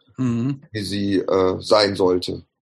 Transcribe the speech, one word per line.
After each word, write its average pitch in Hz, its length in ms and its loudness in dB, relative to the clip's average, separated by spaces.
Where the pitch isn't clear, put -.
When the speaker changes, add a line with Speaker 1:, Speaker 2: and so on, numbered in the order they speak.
Speaker 1:
Mhm. 127 520 -4
Speaker 2:
wie 107 120 -8
sie, 101 340 -2
äh, 92 440 0
sein 101 360 2
sollte. 90 480 0